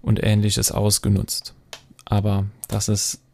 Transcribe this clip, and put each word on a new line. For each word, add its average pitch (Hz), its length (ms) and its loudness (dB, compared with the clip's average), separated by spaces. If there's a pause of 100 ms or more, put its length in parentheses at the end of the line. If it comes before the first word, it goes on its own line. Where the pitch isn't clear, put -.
und 110 220 2
Ähnliches 104 480 2
ausgenutzt. - 800 0 (520)
Aber 101 400 0 (220)
das 107 200 -2
ist - 340 -2 (120)